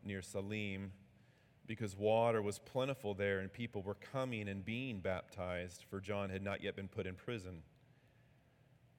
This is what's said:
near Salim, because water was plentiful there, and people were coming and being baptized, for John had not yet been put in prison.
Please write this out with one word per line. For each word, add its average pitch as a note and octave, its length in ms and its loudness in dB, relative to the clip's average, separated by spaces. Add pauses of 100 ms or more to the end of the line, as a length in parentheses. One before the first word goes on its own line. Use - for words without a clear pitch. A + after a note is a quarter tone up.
near G2 160 -2
Salim, G2 720 -4 (720)
because G#2+ 320 -4
water A2 460 6
was G2+ 160 0
plentiful C3 560 0
there, G2 240 6
and F#2+ 140 -2
people A#2 300 -2
were G2 120 -2
coming A#2+ 540 -2
and G2 160 -2
being A#2 340 -2
baptized, F2+ 880 -2
for G2 120 -4
John G2+ 300 -2
had F#2+ 120 -2
not G2 180 0
yet F#2 140 0
been G2 140 -6
put - 180 -4
in F#2 80 -4
prison. F#2 480 -6 (1400)